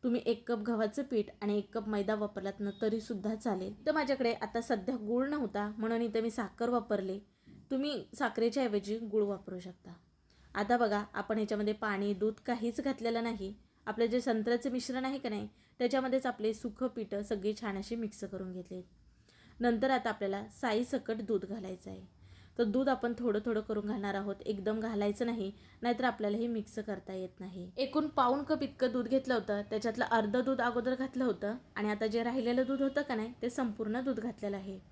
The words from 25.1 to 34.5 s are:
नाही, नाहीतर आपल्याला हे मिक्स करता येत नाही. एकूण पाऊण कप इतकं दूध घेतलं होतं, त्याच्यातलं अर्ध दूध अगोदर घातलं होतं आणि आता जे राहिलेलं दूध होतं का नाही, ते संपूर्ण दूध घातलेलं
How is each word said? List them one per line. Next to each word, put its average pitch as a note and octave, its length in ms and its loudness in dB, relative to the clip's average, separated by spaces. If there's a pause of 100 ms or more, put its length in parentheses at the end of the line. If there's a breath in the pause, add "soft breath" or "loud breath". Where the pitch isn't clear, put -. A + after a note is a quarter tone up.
नाही, A3+ 260 -2 (300 loud breath)
नाहीतर A#3+ 220 2
आपल्याला A3 320 2
हे A#3 100 0
मिक्स A3+ 320 -2
करता G3+ 340 -6
येत F#3 280 -8
नाही. F#3 360 -10
एकूण C#4 300 2
पाऊण C#4 360 4
कप D4 200 2
इतकं B3+ 300 0
दूध A#3+ 160 0
घेतलं C4 260 2
होतं, G#3 280 0
त्याच्यातलं A3 420 -2
अर्ध G#3+ 320 2
दूध B3+ 240 2
अगोदर A#3+ 340 2
घातलं C4 300 -2
होतं G#3 300 0 (220)
आणि G#3 140 0
आता G#3 160 0
जे A3+ 160 0
राहिलेलं A#3+ 440 2
दूध C4+ 160 0
होतं C4+ 200 2
का C4 120 -2
नाही, A3 180 -2 (100)
ते A#3+ 80 -2
संपूर्ण A3 500 -2
दूध B3+ 200 -2
घातलेलं G#3 360 -4